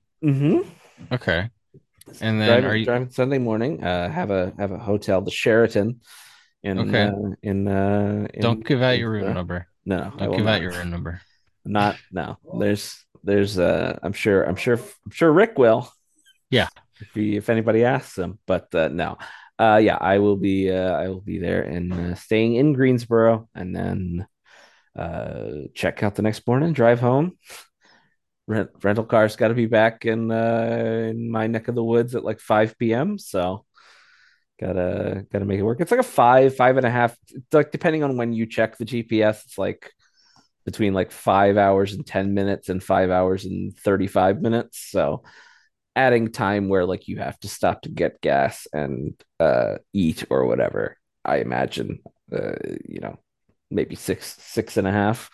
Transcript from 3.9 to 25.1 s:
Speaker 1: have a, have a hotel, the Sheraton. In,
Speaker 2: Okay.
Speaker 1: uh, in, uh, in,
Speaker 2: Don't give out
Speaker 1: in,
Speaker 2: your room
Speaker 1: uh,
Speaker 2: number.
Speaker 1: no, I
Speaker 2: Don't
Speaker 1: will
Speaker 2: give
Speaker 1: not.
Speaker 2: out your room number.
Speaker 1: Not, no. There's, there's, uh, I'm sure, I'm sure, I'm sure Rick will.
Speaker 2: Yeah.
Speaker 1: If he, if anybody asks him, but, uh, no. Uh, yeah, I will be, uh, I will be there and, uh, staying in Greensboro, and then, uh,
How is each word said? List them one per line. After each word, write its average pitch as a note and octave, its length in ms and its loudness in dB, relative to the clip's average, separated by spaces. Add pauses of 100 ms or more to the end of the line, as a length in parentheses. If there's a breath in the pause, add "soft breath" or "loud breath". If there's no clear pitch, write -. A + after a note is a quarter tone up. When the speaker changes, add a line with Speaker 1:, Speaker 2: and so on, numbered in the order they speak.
Speaker 1:
have E3 200 -4
a, F#2 280 0
have G2 140 -4
a F2 60 -10
hotel, G2+ 440 0
the - 80 -8
Sheraton. A2+ 720 0 (600 loud breath)
In, G2 160 -4
Speaker 2:
Okay. G#2 260 0
Speaker 1:
uh, G2+ 260 -2 (120)
in, G2 260 -2
uh, G2+ 640 0
in, - 80 -6
Speaker 2:
Don't A#2 200 0
give B2+ 200 0
out B2+ 120 4
Speaker 1:
in, A#2+ 60 0
Speaker 2:
your A2+ 120 -4
room G2+ 180 -4
Speaker 1:
uh, - 20 -2
Speaker 2:
number. F2+ 340 -6 (200)
Speaker 1:
no, F#2 280 -4
I - 40 -16
Speaker 2:
Don't G2+ 100 -4
Speaker 1:
will - 80 -2
Speaker 2:
give G#2+ 80 0
Speaker 1:
not. G#2+ 120 2
Speaker 2:
out F2 40 0
your F2+ 120 -6
room F2 180 -6
number. F2 320 -8 (420)
Speaker 1:
Not, G2+ 320 0 (160)
no. - 240 -6 (220)
There's, G#2 440 -4 (220)
there's, G2+ 340 0
uh, E2+ 440 0
I'm G2 100 -4
sure, G2 320 2
I'm F#2 120 -2
sure, - 180 0 (300)
I'm G#2 60 -16
sure E3 220 4
Rick A3 260 4
will. A#2+ 320 4 (600)
Speaker 2:
Yeah. A2+ 180 2 (320)
Speaker 1:
If - 140 -20
he, G#2 220 -2
if G2 120 -6
anybody A2+ 360 4
asks C3+ 340 -2
him, F2+ 280 -6
but, F2+ 280 -2
uh, D#2+ 140 2
no. D#2 300 -6 (400 loud breath)
Uh, A2 240 6
yeah, G#2 180 4
I G2 180 2
will G2+ 180 2
be, F#2+ 340 0
uh, F#2 220 -2
I E2 160 -2
will F#2+ 120 -8
be F#2 180 -8
there F2+ 240 -2
and, F2 300 -6
uh, F2 220 -4
staying A2+ 420 0
in D3 160 4
Greensboro, A#2 800 2
and F2+ 200 -8
then, F#2 520 -4 (720 soft breath)
uh, C2+ 800 -10